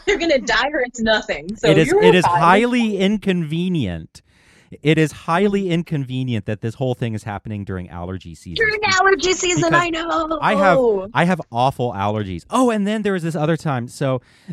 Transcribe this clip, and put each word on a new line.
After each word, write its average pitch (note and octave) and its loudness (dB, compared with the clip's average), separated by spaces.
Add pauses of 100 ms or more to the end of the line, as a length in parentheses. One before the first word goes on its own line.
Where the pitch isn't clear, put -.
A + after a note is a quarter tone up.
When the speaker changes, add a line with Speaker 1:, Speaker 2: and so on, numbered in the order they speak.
Speaker 1:
either F#4+ 2
gonna D#4 2
die A3+ 0
or D4 -2
it's B3 -6
nothing. G#3 -2
So A#3+ 0
Speaker 2:
it - 6
is, D#3+ 4
Speaker 1:
you're G4 4
Speaker 2:
it - 8
is F3+ 4
Speaker 1:
fine. F3 2
Speaker 2:
highly A3 4
inconvenient. F3 -2 (600)
It D#3 4
is D#3 2
highly G3 0
inconvenient C3 -2
that G#2+ -4
this A2+ -6
whole B2+ -2
thing A#2 -4
is G#2+ -8
happening G#2 -8
during F#2 -8
allergy F2 -10
season. F#2 -6
Speaker 1:
During G#4+ -4 (180)
allergy F#4+ 2
season, E4+ 0
Speaker 2:
Because E4+ 4
Speaker 1:
I F4 -2
know. D#4+ -4
Speaker 2:
I - 0
have, F3+ 2
I C#3 2
have F3 0 (120)
awful A#2+ 0
allergies. G2 -4
Oh, A#3+ 2
and G#3+ 0
then G#3+ -2
there G3+ 0
was F3 -4
this D#3+ -4
other D#3 0
time. C3 -4
So C3 -4 (320)